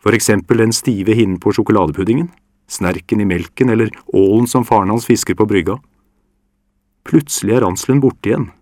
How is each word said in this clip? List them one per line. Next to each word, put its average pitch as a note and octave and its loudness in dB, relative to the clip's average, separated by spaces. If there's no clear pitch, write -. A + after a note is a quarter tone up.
For G#2 2
eksempel A2+ 0
den A2+ 2
stive G#2+ -2
hinnen G2 0
på G#2 0
sjokoladepuddingen, G#2+ 0
snerken F#2 -4
i G2+ 0
melken F2+ -2
eller A2 0
ålen G#2+ 2
som B2 -2
faren G2+ 0
hans A#2 -4
fisker G#2 0
på G#2+ 2
brygga. F#2+ -2
Plutselig B2 0
er A#2+ 2
ranselen B2+ 0
borte B2+ 0
igjen B2 -2